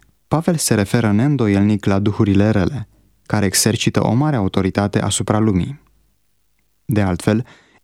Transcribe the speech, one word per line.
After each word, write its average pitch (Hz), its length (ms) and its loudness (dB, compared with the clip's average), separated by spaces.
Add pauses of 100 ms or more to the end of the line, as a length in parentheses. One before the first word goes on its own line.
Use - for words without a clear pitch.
(280)
Pavel 165 280 0
se - 180 -2
referă 110 380 0
neîndoielnic 107 760 2
la 98 140 0
duhurile 101 520 2
rele, 104 360 -2 (380)
care 104 200 -2
exercită - 580 0
o 107 100 0
mare 147 220 0
autoritate 101 640 -2
asupra 104 380 -2
lumii. 107 420 0 (1040)
De 104 160 0
altfel, 104 440 0 (380)